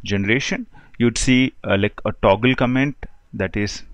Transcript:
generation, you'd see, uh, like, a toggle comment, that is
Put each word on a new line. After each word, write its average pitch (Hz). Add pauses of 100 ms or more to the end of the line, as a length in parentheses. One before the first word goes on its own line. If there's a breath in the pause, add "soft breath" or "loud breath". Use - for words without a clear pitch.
generation, 104 (300 soft breath)
you'd 117
see, 127 (120)
uh, 101
like, 101
a 107 (100)
toggle 110
comment, 131 (380)
that 95
is 104 (100)